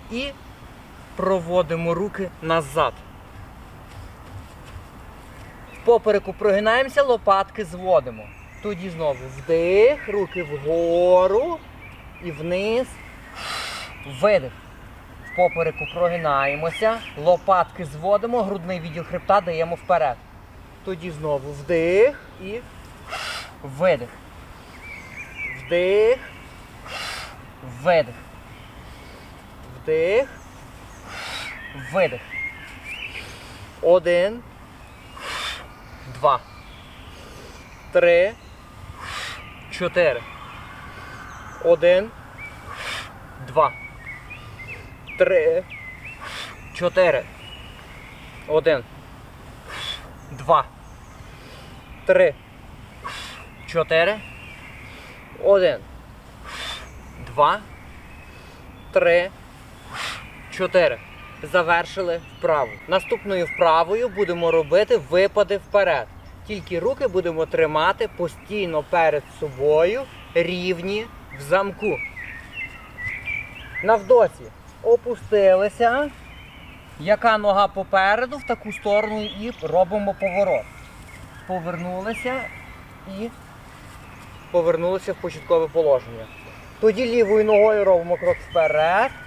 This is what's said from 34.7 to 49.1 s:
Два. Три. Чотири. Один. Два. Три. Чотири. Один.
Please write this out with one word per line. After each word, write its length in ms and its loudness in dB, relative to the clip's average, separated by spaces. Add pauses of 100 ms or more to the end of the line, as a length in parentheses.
Два. 260 2 (1500)
Три. 420 6 (1400)
Чотири. 520 0 (1400)
Один. 460 4 (1400)
Два. 260 2 (1500)
Три. 460 2 (1080)
Чотири. 500 2 (1200)
Один. 380 2 (1500)